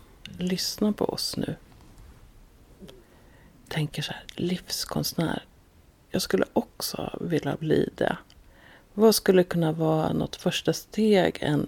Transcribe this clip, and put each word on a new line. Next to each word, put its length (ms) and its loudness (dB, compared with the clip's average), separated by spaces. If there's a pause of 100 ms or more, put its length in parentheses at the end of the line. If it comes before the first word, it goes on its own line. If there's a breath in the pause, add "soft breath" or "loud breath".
(380)
lyssnar 540 0
på 140 -2
oss 320 -4
nu 180 -4 (2250 soft breath)
tänker 280 -4
så 120 -6
här: 100 -16 (120)
"Livskonstnär, 1080 -4 (640)
jag 120 -2
skulle 320 0
också 680 -4
vilja 340 -2
bli 400 2
det." 220 0 (760 soft breath)
Vad 220 6
skulle 280 6
kunna 280 0
vara 420 0
något 220 -2
första 380 -2
steg 680 2
en 260 0